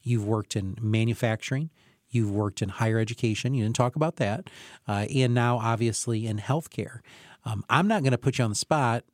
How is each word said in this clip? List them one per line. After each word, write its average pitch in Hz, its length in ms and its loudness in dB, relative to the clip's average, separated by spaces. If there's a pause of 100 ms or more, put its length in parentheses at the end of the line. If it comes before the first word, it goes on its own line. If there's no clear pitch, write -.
You've 117 240 0
worked 107 280 0
in 95 260 -2
manufacturing, 113 880 0 (380)
you've 110 220 0
worked 101 320 0
in 101 60 0
higher 113 300 0
education, 113 540 -2
you 123 120 0
didn't 113 120 -2
talk 123 200 -2
about 156 200 -2
that, 113 320 -2 (380)
uh, 104 260 0
and 127 220 2
now 120 240 2
obviously 113 680 -2
in 107 120 -4
healthcare. - 600 -4 (440)
Um, 107 240 -4
I'm 165 200 4
not 214 160 2
gonna 131 120 4
put - 220 0
you 127 60 2
on 110 60 2
the 101 60 -2
spot 120 580 2